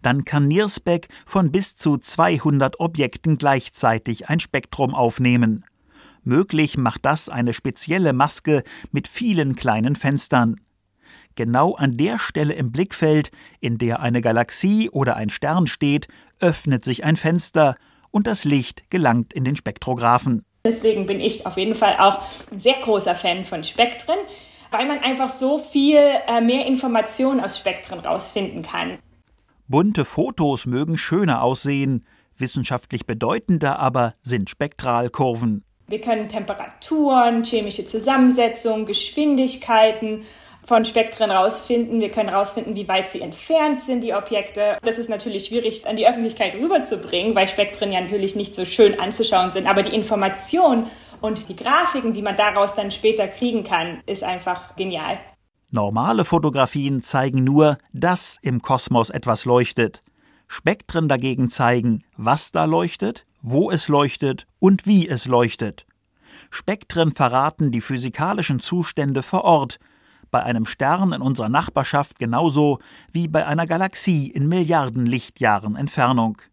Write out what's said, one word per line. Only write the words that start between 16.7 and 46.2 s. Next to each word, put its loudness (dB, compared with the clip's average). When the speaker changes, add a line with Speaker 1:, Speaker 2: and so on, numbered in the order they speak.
Speaker 1:
sich -4
ein 2
Fenster 2
und 0
das -2
Licht 0
gelangt 2
in -2
den 0
Spektrographen. 0
Speaker 2:
Deswegen 0
bin -4
ich -4
auf -6
jeden -2
Fall 4
auch 4
ein -12
sehr 4
großer 0
Fan -4
von -8
Spektren, -2
weil -2
man -4
einfach -2
so -2
viel, 4
äh, 2
mehr 2
Informationen 0
aus -6
Spektren -6
rausfinden -6
kann. -8
Speaker 1:
Bunte 2
Fotos -2
mögen -2
schöner 0
aussehen, 0
wissenschaftlich -6
bedeutender -2
aber 0
sind -4
Spektralkurven. -2
Speaker 2:
Wir -8
können -2
Temperaturen, 0
chemische -4
Zusammensetzung, 2
Geschwindigkeiten 0
von 4
Spektren 0
rausfinden. 0
Wir -2
können -2
rausfinden, -2
wie -8
weit 0
sie -8
entfernt 0
sind, -2
die -4
Objekte. -2
Das 0
ist -6
natürlich -6
schwierig, -4
an -4
die 0
Öffentlichkeit 0